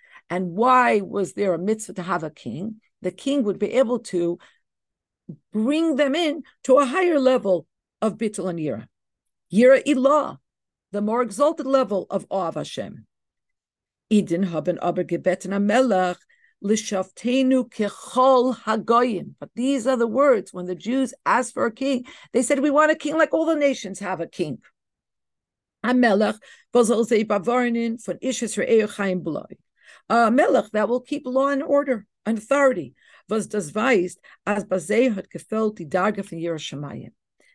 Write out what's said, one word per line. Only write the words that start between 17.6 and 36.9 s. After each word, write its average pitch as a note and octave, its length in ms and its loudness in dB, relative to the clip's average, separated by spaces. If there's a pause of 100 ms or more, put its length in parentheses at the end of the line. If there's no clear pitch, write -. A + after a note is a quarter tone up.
kechol B3+ 880 2
hagoyim." A3 840 0
But D3 140 -16
these B3+ 320 -2
are C4 100 2
the A#3 100 0
words. A#3 460 2
When F3+ 140 -8
the F3+ 80 -6
Jews B3 400 -4 (120)
asked A#3 280 0
for A3+ 120 -2
a A3+ 60 -4
king, C4 320 -4 (280)
they B3+ 100 2
said, C#4 180 0
"We C#4+ 100 0
want D4+ 220 4
a D#4 40 2
king D#4 200 -4
like D#4+ 160 2
all D#4+ 140 0
the D#4+ 100 2
nations C4+ 440 -2
have F3+ 200 -6
a E3+ 60 -6
king." D3+ 360 -6 (1200)
Melech, A3 540 2 (360)
was A#3+ 160 4
soll A#3 160 2
sie A3 200 2
bewahren A#3 800 -2
von F#3+ 160 -8
Ish B3+ 220 -4
Yisrael G#3+ 460 0
Chaim F#3 340 -4
Bloi, - 340 -8 (540)
a A#3 200 4
melech B3+ 420 2
that G#3+ 160 0
will B3 120 0
keep C#4 240 -8
law C4 240 0
and C#4 140 -2
order C#4+ 420 0 (220)
and A3+ 100 -2
authority. A#3+ 580 0 (340)
Was G#3 180 -2
das D#3+ 260 -6
weist, G#3 460 0 (260)
as G3+ 200 -2
bei F#3+ 140 -2
sie A3 320 2
hat F#3+ 200 -8
gefällt A3 480 -4
die D#3+ 100 -12
Darge F#3+ 360 -2
von E3 140 -12
Yiras E3 220 -6
Shamayim. C#3 520 -12 (420)